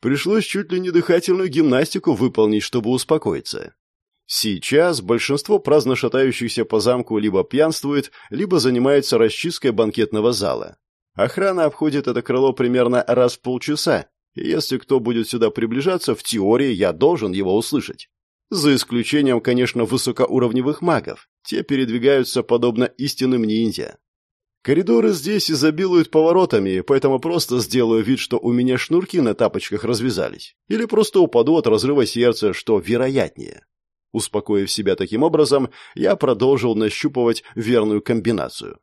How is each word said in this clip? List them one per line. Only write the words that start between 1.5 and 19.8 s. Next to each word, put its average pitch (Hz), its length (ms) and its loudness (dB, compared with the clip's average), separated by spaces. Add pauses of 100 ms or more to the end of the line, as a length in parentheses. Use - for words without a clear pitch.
гимнастику 143 640 2
выполнить, 107 500 2
чтобы 113 260 -4
успокоиться. 123 840 -4 (500)
Сейчас 131 760 0
большинство 117 580 0
праздно 131 360 2
шатающихся 120 720 -2
по 110 140 0
замку 117 380 0
либо 98 260 0
пьянствует, 143 680 -2 (180)
либо 175 300 -2
занимается 127 580 2
расчисткой 120 540 0
банкетного 110 600 0
зала. 67 440 -6 (380)
Охрана 180 500 0
обходит 147 420 -2
это 120 140 -2
крыло 131 320 2
примерно 123 540 2
раз 123 300 2
в - 40 -20
полчаса, 127 680 -2 (260)
и - 140 -8
если - 300 -2
кто 135 220 0
будет 113 280 -2
сюда 113 240 0
приближаться, 131 640 -2
в - 80 -16
теории 117 480 0
я 92 200 0
должен 113 400 0
его 95 240 0
услышать. - 540 -4 (400)
За 151 260 2
исключением, 123 680 0
конечно, 120 440 0